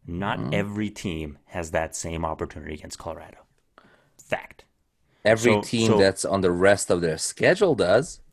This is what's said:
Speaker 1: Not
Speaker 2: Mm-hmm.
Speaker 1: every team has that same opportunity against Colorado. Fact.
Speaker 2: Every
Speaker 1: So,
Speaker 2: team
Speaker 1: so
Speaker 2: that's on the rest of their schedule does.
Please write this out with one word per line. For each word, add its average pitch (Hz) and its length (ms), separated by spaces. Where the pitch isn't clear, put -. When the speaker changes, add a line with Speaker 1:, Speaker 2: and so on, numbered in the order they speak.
Speaker 1:
Not 95 320
Speaker 2:
Mm-hmm. - 140
Speaker 1:
every 104 360
team 80 580
has 85 240
that 80 240
same 82 280
opportunity 78 500
against - 260
Colorado. 80 400
Fact. - 460
Speaker 2:
Every 110 280
Speaker 1:
So, 104 80
Speaker 2:
team 113 260
Speaker 1:
so 107 100
Speaker 2:
that's 98 280
on 98 160
the 90 100
rest 95 380
of 90 120
their 82 160
schedule 175 580
does. 98 460